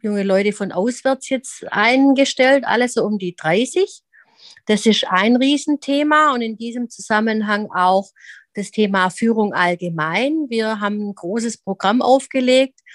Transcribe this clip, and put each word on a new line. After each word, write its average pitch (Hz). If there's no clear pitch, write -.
junge 208
Leute 196
von 202
auswärts 247
jetzt -
eingestellt, 269
alle 233
so 226
um 208
die 180
dreißig. 247
Das 214
ist 214
ein 208
Riesenthema 285
und 240
in 226
diesem 233
Zusammenhang 214
auch 185
das 202
Thema 196
Führung 214
allgemein. 175
Wir 220
haben 208
ein 202
großes 220
Programm 196
aufgelegt, 262